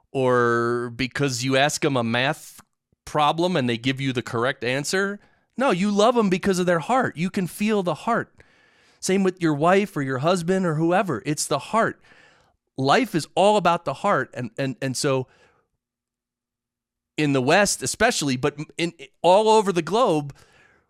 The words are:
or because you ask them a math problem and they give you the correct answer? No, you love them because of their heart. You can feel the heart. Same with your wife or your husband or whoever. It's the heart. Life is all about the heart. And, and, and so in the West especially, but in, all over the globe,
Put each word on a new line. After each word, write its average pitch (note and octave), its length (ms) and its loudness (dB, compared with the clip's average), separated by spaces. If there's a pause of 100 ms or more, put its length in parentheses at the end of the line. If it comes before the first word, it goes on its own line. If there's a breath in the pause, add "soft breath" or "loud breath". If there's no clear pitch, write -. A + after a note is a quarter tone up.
or A#2+ 840 2
because B2+ 480 -4
you C3 140 0
ask C#3+ 240 2
them C#3 160 0
a A#2+ 80 0
math B2 560 -4 (460)
problem D#3+ 500 0
and B2+ 100 0
they A#2 120 -2
give C3 200 -4
you C3+ 140 -2
the B2 80 -4
correct B2 420 -4
answer? F#3+ 560 -2 (380 soft breath)
No, B3+ 140 0
you G3 200 0
love G#3 240 4
them A3 140 2
because F#3 300 0
of F3+ 80 0
their E3+ 140 2
heart. A#3 360 -2
You F3+ 140 -4
can F#3 160 -4
feel G#3 360 -2
the F3 120 -4
heart. - 480 -6 (580 soft breath)
Same F#3+ 220 0
with F#3 180 0
your D#3+ 140 0
wife F#3 420 2
or D3 60 -2
your C3 160 -4
husband F3+ 480 0
or D#3 80 0
whoever. E3 500 0
It's D3+ 220 -4
the D3 120 -2
heart. G#3 400 -2 (800 soft breath)
Life E3 380 2
is D3+ 200 -2
all G3+ 220 4
about E3+ 300 0
the C3+ 80 -4
heart. D#3+ 400 0
And, B2 240 -8
and, C3+ 240 -4
and C3 120 -4
so C3 340 -2 (1900 soft breath)
in D3+ 160 0
the C3+ 100 2
West F3+ 400 2
especially, C#3+ 540 0
but C#3 220 -2 (180)
in, E3+ 160 -4 (300)
all G3 260 4
over G#3+ 240 4
the F3 80 0
globe, D#3+ 540 0 (560 soft breath)